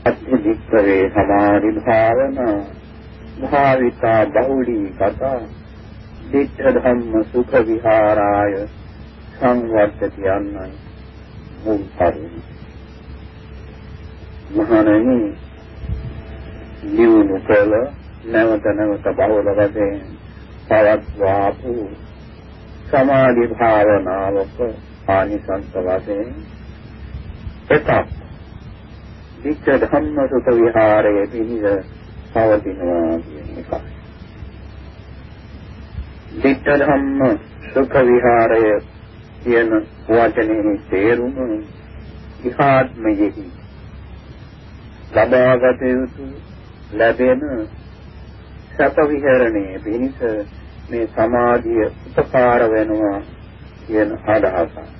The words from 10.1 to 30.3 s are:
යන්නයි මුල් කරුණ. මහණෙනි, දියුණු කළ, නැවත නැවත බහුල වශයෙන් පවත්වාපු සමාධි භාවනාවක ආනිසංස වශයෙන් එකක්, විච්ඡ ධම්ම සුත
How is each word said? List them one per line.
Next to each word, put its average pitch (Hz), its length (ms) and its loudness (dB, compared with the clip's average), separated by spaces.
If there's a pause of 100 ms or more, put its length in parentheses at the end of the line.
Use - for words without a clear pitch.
යන්නයි 101 420 -4 (880)
මුල් 104 320 -2
කරුණ. 82 520 -2 (2000)
මහණෙනි, 311 720 4 (1600)
දියුණු 113 580 4
කළ, 107 320 4 (500)
නැවත 113 440 2
නැවත 104 420 0
බහුල 101 400 2
වශයෙන් 101 520 0 (640)
පවත්වාපු 104 1120 2 (1120)
සමාධි 131 640 4
භාවනාවක 101 1120 2 (460)
ආනිසංස 98 680 -2
වශයෙන් 95 560 -4 (1400)
එකක්, - 220 2 (1500)
විච්ඡ 147 300 -4 (100)
ධම්ම 151 380 0 (100)
සුත 131 260 0